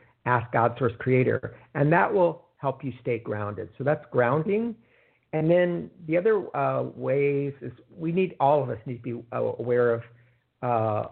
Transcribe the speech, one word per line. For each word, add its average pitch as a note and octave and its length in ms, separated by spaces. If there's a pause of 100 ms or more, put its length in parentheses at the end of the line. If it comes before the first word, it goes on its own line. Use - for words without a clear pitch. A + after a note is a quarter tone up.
(260)
ask A#2+ 260
God A#2+ 260
Source A#2+ 200
Creator, B2+ 580 (180)
and D3 160
that F#3+ 220
will E3+ 320 (140)
help C#3 260
you B2+ 160
stay A#2+ 180
grounded. G#2 600
So C3+ 60
that's D3+ 260
grounding. D#3 640 (580)
And D#3 180
then F3 400 (160)
the D#3 100
other, G3 400
uh, C3+ 280 (100)
ways C#3 640
is B2+ 120 (240)
we E3 160
need, F3+ 280
all C#3 220
of B2 80
us A2 160
need A#2 160
to - 0
be, A#2+ 300
uh, A#2 260
aware A#2+ 360
of, A#2 80 (600)
uh, A2+ 500